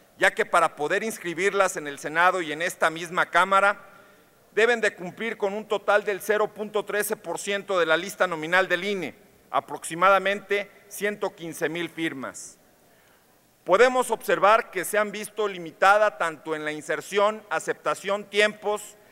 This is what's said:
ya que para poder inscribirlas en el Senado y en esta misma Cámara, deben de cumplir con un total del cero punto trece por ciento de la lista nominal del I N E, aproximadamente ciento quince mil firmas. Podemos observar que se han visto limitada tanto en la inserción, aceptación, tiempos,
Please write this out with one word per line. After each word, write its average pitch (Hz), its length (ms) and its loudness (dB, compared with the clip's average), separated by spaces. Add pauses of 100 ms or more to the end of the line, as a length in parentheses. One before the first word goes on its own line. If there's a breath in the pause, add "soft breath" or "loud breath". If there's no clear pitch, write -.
(180)
ya 190 160 4
que 214 100 -2
para 170 320 2
poder 156 260 -2
inscribirlas 185 760 0
en 151 80 -10
el 143 120 -10
Senado 175 440 2
y 151 100 -6
en 147 80 -6
esta 175 300 0
misma 165 400 -4
Cámara, 196 500 4 (760 soft breath)
deben 226 280 2
de 202 120 0
cumplir 208 440 -8
con 196 160 -2
un 214 120 -8
total 208 380 2
del 190 160 -4
cero 214 320 0
punto 208 320 -6
trece 202 320 -4
por 165 220 -10
ciento 196 400 -4
de 170 80 4
la 160 100 4
lista 190 300 -2
nominal 175 420 0
del 175 160 0
I 208 80 -2
N 185 140 -4
E, 113 80 -10 (360)
aproximadamente 196 1200 0 (180)
ciento 208 460 -6
quince 165 360 -6
mil 170 180 -6
firmas. 135 720 -8 (1040 soft breath)
Podemos 240 460 4
observar 208 600 2
que 180 140 -6
se 208 140 -2
han 208 120 0
visto 208 380 -6
limitada 196 680 2
tanto 160 360 -4
en 151 120 -6
la 151 60 -4
inserción, 190 760 -2
aceptación, 170 760 -4
tiempos, 208 720 -2 (140)